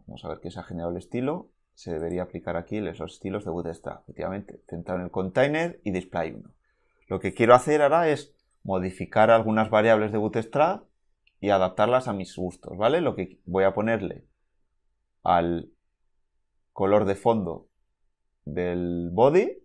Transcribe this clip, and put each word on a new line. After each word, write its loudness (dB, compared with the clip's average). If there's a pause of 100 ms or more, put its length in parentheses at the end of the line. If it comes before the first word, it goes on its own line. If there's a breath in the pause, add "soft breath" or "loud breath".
vamos -18
a -10
ver -10
que -12
se -12
ha -16
generado -8
el -6
estilo, -6 (240)
se -12
debería -4
aplicar -10
aquí -8
los -8
estilos -10
de -8
Bootstrap, -10
efectivamente, -12
centrado -8
en -8
el -12
container -2
y -4
display -6
uno. -20 (520)
Lo -6
que -4
quiero 8
hacer 4
ahora 4
es -4 (280)
modificar 0
algunas 4
variables 4
de -4
Bootstrap 0 (540)
y -2
adaptarlas 2
a -4
mis -10
gustos, -10
¿vale? 2
Lo -2
que -8
voy 0
a 2
ponerle -4 (960)
al 0 (1000)
color 4
de 0
fondo -2 (760)
del -4
body, 4